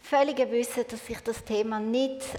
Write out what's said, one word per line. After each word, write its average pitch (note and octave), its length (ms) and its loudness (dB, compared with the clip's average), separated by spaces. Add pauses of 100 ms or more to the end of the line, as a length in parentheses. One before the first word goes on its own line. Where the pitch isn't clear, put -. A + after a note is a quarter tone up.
völligen C4+ 500 2
Wissen, A#3+ 340 0
dass - 240 -10
ich A3+ 120 -8
das - 240 -4
Thema G#3+ 340 0
nicht B3+ 420 0 (180)